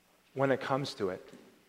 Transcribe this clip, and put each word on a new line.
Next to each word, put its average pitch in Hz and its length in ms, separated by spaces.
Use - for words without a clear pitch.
when 135 180
it 120 80
comes 135 340
to 98 140
it. 90 180